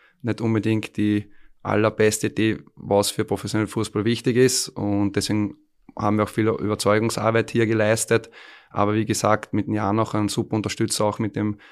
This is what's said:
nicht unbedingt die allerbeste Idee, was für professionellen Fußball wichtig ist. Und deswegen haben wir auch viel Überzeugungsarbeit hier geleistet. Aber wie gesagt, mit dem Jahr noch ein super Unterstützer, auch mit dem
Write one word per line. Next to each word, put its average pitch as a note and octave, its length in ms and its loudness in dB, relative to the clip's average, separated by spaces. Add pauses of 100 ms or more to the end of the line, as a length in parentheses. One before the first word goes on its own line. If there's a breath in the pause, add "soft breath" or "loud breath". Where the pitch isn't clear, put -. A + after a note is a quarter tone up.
(220 soft breath)
nicht A2+ 180 -4
unbedingt A2 560 0
die G#2 340 0 (320 soft breath)
allerbeste G#2+ 640 2
Idee, G#2+ 320 0 (160)
was G2+ 380 2
für A2 120 -2
professionellen G#2 440 -2
Fußball G#2 360 -4
wichtig A#2 320 0
ist. B2+ 320 2
Und G2+ 460 -2
deswegen G2+ 440 -2 (380)
haben G#2+ 200 0
wir G#2+ 80 2
auch G2+ 40 -6
viel A2 200 0
Überzeugungsarbeit A2 1040 0
hier A#2 140 2
geleistet. A2 640 0 (400 loud breath)
Aber G#2 240 0
wie A2 120 0
gesagt, G#2+ 480 0
mit G#2+ 140 -2
dem A2 60 -2
Jahr G#2 180 0
noch A2 220 0
ein G#2+ 140 0
super - 280 -4
Unterstützer, G#2+ 480 -2
auch G#2 160 -2
mit G#2+ 160 -4
dem G#2+ 240 -4 (100)